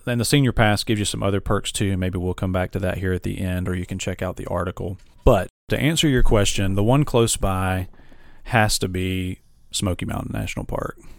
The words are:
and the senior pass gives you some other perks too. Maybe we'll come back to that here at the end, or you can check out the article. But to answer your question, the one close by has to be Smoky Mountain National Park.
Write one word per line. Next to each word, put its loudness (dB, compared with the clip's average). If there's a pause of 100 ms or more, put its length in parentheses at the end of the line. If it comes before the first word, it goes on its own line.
and -2
the 0
senior 4
pass 4
gives 0
you 0
some -4
other 0
perks -2
too. 0
Maybe -2
we'll -2
come -2
back -2
to -4
that -2
here -2
at -2
the -6
end, -2
or -2
you -4
can -8
check -6
out -6
the -10
article. -4 (280)
But 6 (200)
to 0
answer 2
your 4
question, 2
the 2
one 4
close 2
by -2 (560)
has 2
to -2
be -4 (300)
Smoky -2
Mountain -6
National -6
Park. -6 (200)